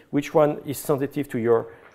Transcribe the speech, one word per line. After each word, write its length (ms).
which 240
one 320
is 100
sensitive 540
to 80
your, 340